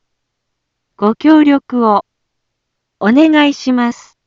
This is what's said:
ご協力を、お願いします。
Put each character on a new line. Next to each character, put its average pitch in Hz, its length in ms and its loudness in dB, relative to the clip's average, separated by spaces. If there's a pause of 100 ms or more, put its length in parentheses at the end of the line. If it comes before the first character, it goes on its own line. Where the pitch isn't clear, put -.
(960)
ご 208 180 -2
協 302 280 2
力 269 460 -2
を、 202 160 -2 (920)
お 202 120 -2
願 302 380 2
い 277 60 -4
し - 180 -6
ま 240 180 -2
す。 - 360 -18